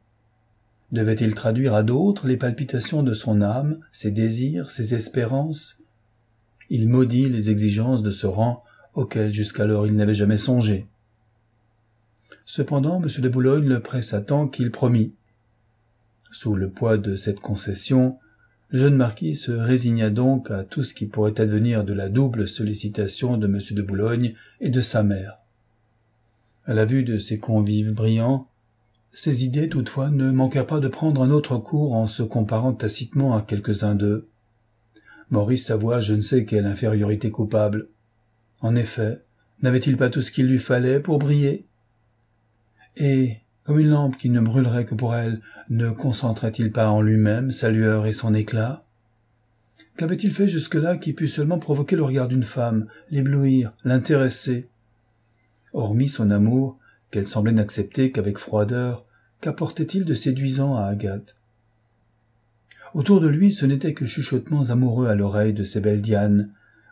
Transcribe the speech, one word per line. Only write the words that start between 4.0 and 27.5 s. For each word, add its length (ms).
désirs, 640
ses 240
espérances ? 800
Il 180
maudit 400
les 220
exigences 520
de 80
ce 160
rang 380
auquel 380
jusqu'alors 540
il 80
n'avait 180
jamais 260
songé. 500
Cependant, 520
monsieur 240
de 60
Boulogne 400
le 100
pressa 420
tant 280
qu'il 240
promit. 400
Sous 240
le 120
poids 300
de 160
cette 240
concession, 800
le 100
jeune 160
marquis 400
se 160
résigna 580
donc 400
à 140
tout 180
ce 120
qui 120
pourrait 340
advenir 440
de 80
la 160
double 400
sollicitation 880
de 100
monsieur 300
de 60
Boulogne 520
et 100
de 100
sa 240
mère. 340
À 100
la 100
vue 180
de 160
ses 200
convives 540